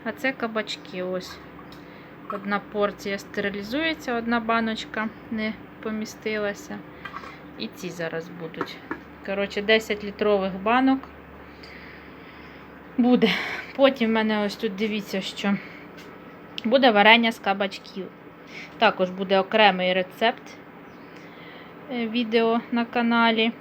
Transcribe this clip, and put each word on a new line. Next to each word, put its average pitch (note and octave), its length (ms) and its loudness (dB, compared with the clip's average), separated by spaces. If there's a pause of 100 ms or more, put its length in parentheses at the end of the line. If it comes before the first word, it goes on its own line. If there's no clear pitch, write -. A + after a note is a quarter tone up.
А A3+ 80 -6
це C4 200 -2
кабачки A3 720 -6
ось. F#3 340 -6 (920)
Одна G3+ 300 -4 (100)
порція G3 460 -2
стерилізується, G#3+ 960 -4
одна A#3 240 0
баночка A3+ 720 -2 (220)
не A3 220 -4 (300)
помістилася. G#3+ 960 -6 (760)
І A3+ 100 -8
ці F#3 220 -10
зараз E3 400 -6
будуть. E3 480 -10 (480)
Коротше, G3 360 -2
десять G#3+ 420 2
літрових G3+ 500 0 (100)
банок C4 360 4 (2000)
буде. A#3+ 320 6 (460)
Потім C4+ 340 4
в A3+ 40 4
мене G#3+ 320 2
ось G3+ 100 -2
тут, G#3 200 -4
дивіться, G#3 460 -2
що G3 360 -2 (1080)
буде B3+ 260 6
варення A3+ 400 8
з A3+ 80 -8
кабачків. G3 680 -4 (680)
Також F#3+ 320 4
буде F#3+ 300 2
окремий F#3+ 540 4
рецепт, F#3+ 500 0 (1500)
е, A#3+ 160 -2
відео A3+ 520 2 (120)
на A#3 140 0
каналі. A#3 760 4